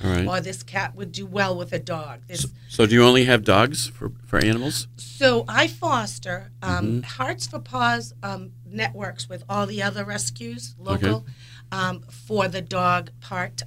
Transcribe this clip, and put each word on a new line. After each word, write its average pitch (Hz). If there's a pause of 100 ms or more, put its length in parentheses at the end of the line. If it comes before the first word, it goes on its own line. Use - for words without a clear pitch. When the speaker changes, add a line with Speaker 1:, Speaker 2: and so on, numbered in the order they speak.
Speaker 1:
All -
right. 90
Speaker 2:
or 185
this 185
cat -
would 185
do 196
well 190
with 175
a 170
dog. 151
This 170
Speaker 1:
So, 131 (220)
so -
do 107
you 120
only 123
have 120
dogs 113
for, - (140)
for -
animals? 117 (100)
Speaker 2:
So 240
I 254
foster, 226 (100)
um, 180
Speaker 1:
Mm-hmm. 117
Speaker 2:
Hearts -
for -
Paws, 240 (100)
um, 190 (180)
networks 202
with 175
all 202
the 202
other 202
rescues, 233
Speaker 1:
Okay. 190 (180)
Speaker 2:
local, - (480)
um, 185
for 202
the 185
dog 180 (100)
part 180